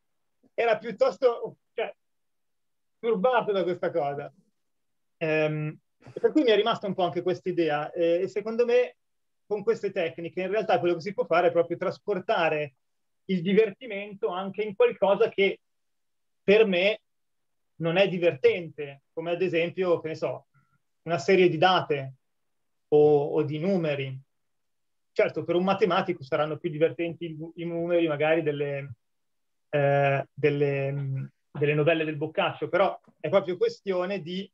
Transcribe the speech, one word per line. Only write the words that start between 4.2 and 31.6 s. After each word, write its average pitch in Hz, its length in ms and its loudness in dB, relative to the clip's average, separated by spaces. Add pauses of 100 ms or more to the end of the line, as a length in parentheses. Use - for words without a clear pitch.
Ehm, 156 600 -2 (360)
per - 180 0
cui 311 120 4
mi 240 80 4
è 214 40 6
rimasta 214 300 0
un 190 80 -2
po' 185 100 -2
anche 175 200 -2
questa 180 260 -2
idea, 156 420 0
eh, 170 300 0
e 190 60 -2
secondo 220 380 -2
me 240 320 2 (500)
con 202 160 -4
queste 208 280 -2
tecniche 170 500 -6
in 185 100 -4
realtà 202 280 0
quello 175 160 2
che 165 60 -8
si 196 120 -8
può - 120 -2
fare 175 220 4
è 170 40 2
proprio 170 260 0
trasportare 180 1000 -2 (500)
il 185 160 -2
divertimento 202 880 -2
anche 190 320 -6
in 214 140 -8
qualcosa 208 540 2
che 190 300 -2 (840)
per 214 240 6
me 190 340 0 (800)
non 165 160 0
è 196 100 4
divertente, 165 1040 -2
come 165 200 -6
ad 170 100 -2
esempio, 175 600 0
che 156 80 -8
ne 156 60 -8
so, 135 320 -8 (560)
una 165 140 -2
serie 185 320 4
di 156 80 -2
date 151 560 0 (760)
o, 151 440 6
o 156 100 2
di 147 160 -6
numeri. 147 600 -2 (960)
Certo, 165 300 -2
per 170 120 -2
un 175 80 0
matematico 185 600 0
saranno 151 340 -2
più 170 120 -6
divertenti 160 560 -2
i, 160 260 -12 (100)
i 165 40 -8
numeri 170 420 0
magari 156 360 0
delle, 143 520 -6 (720)
eh, 139 640 2
delle, 143 580 0
mm, 135 340 -6 (260)
delle 147 220 0